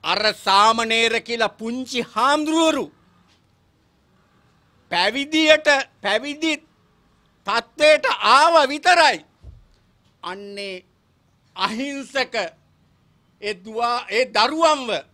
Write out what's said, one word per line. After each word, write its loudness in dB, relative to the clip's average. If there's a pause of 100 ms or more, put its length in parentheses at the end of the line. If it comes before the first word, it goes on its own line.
(120)
අර -2 (220)
සාමණේර 2 (140)
කියලා -4
පුංචි -8 (120)
හාමුදුරුවරු 0 (2000)
පැවිදියට, 2 (340)
පැවිදි -4 (960)
තත්ත්වයට 2 (320)
ආව 4 (140)
විතරයි. 2 (1040)
අන්නේ -14 (720)
අහිංසක -6 (1080)
ඒ -6 (100)
දුවා-, -4 (100)
ඒ 2 (100)
දරුවන්ව 2 (240)